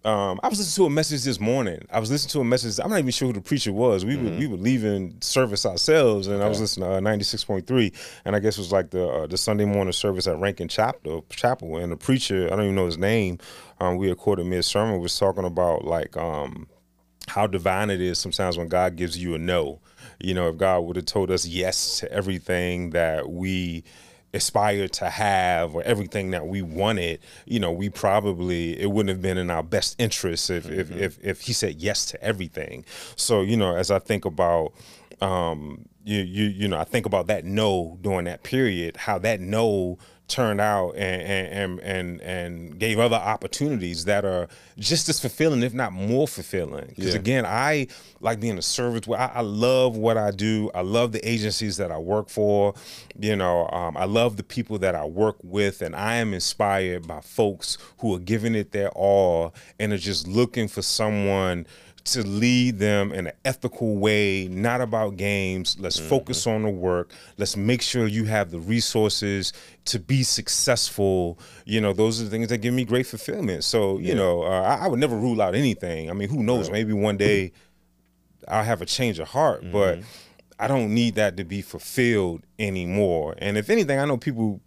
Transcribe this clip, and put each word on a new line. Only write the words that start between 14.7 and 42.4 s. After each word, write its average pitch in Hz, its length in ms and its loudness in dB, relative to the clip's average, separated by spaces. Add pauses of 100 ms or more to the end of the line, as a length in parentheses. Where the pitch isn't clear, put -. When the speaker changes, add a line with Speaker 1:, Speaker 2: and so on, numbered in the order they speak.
Speaker 1:
was 87 160 -4
talking 98 280 2
about, 87 400 2
like, 80 320 -2
um, 78 500 -6 (600)
how 104 200 2
divine 95 420 0
it 95 100 0
is 90 200 0
sometimes 90 380 0
when 85 120 -4
God 90 260 2
gives 85 220 -4
you 87 180 -4
a - 20 -4
no. 80 420 0 (420)
You 92 120 -2
know, 87 140 0
if 80 100 -2
God 92 240 4
would 87 140 -6
have 90 100 -4
told 95 260 0
us 87 140 0
yes 90 540 -2
to - 140 -8
everything 90 800 -2
that 80 380 0
we 90 540 -4 (500)
aspired 101 600 2
to 90 160 -4
have 90 680 2
or 85 80 -2
everything 101 480 0
that 82 160 -4
we 98 140 -4
wanted, 87 580 0 (260)
you 117 140 0
know, 90 120 0
we 95 180 -2
probably, 90 880 0
it 101 120 0
wouldn't 101 180 2
have 92 120 -2
been 92 160 0
in 90 120 -2
our 82 140 -2
best 98 360 -2
interest 98 500 -2
if, 85 200 -4
if, 82 200 -4
Speaker 2:
Mm-hmm. 87 100 -8
Speaker 1:
if, 95 240 -2
if 95 180 -4
he 120 120 -6
said 90 280 -2
yes 98 260 -2
to - 160 -10
everything. 90 640 -6 (300)
So, 107 260 2
you 104 160 2
know, 92 180 2
as 90 160 -2
I 98 80 4
think 101 260 -2
about, 85 480 0 (480)
um, 82 640 -2 (200)
you, 104 160 0
you, 95 240 -2
you 101 220 -2
know, 90 120 0
I 82 60 -2
think 110 200 0
about 95 220 0
that 95 180 0
no 92 560 0
during 92 240 0
that 87 180 -8
period, 95 540 0
how 104 220 -2
that 107 220 0
no 98 560 0 (300)
turned 107 320 0
out 101 380 2
and, 92 240 -2
and, 92 580 -4
and, - 0 -
and, 90 420 -6
and 87 580 -8